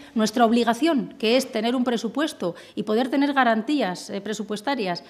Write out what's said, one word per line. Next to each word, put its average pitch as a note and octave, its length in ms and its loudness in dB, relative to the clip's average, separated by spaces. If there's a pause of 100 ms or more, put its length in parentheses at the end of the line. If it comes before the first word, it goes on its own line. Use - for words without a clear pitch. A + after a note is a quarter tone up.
(140)
nuestra A#3 320 4
obligación, A#3 720 2
que A3+ 200 2
es C4 140 -2
tener A#3 240 -2
un B3 80 0
presupuesto A#3 680 -2 (220)
y G#3 80 -4
poder A3 260 0
tener C#4+ 240 2
garantías, A3+ 800 0
eh, G3+ 100 -6
presupuestarias, G#3 880 -4